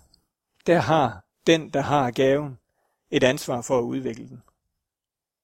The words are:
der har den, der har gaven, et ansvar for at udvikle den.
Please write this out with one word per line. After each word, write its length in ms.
der 120
har 460
den, 240
der 100
har 300
gaven, 480
et 140
ansvar 360
for 180
at 40
udvikle 460
den. 140